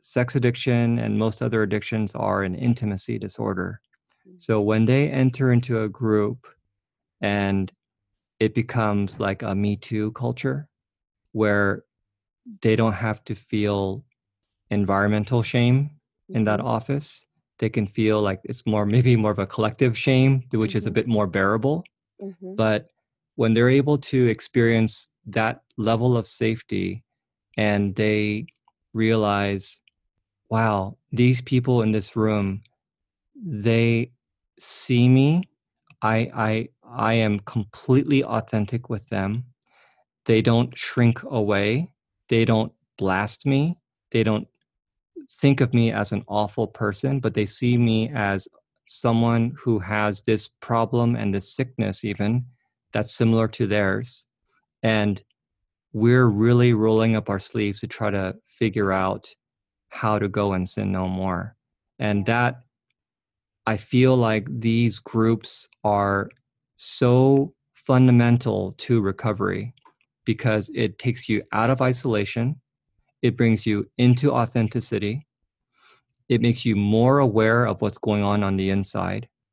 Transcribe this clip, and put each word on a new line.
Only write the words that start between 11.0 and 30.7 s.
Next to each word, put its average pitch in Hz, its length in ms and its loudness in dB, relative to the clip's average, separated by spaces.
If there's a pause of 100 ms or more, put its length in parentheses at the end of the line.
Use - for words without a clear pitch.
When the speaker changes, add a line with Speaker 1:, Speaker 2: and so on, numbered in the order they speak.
Speaker 1:
where 104 520 0 (760)
they 110 140 4
don't 113 160 0
have 107 320 -6
to 110 100 -10
feel 104 680 -4 (640)
environmental 104 720 0
shame 127 480 0 (400)
in 110 140 0
that 104 140 2
Speaker 2:
Mm-hmm. 127 100 -4
Speaker 1:
office, 120 580 -6 (320)
they 113 100 -2
can 107 180 -2
feel 107 340 0
like 98 240 -2
it's - 220 -10
more, 107 200 0
maybe 123 280 4
more 107 160 2
of 101 80 -4
a 98 80 -2
collective 113 500 0
shame, 131 460 2 (100)
which 110 220 0
is 104 100 -2
a 110 40 -4
Speaker 2:
Mm-hmm. 95 60 -6
Speaker 1:
bit 113 140 0
more 107 200 2
bearable. 110 560 0 (360)
Speaker 2:
Mm-hmm. 190 360 -14
Speaker 1:
But 110 320 0 (480)
when 113 180 2
they're 117 160 4
able 143 280 2
to 127 300 0
experience 113 840 0 (160)
that 110 360 -2 (140)
level 113 400 2
of 113 100 -2
safety 110 760 -4 (540)
and 101 380 0
they 107 520 -2 (460)
realize, 104 880 0 (720)
Wow, 107 480 -2 (140)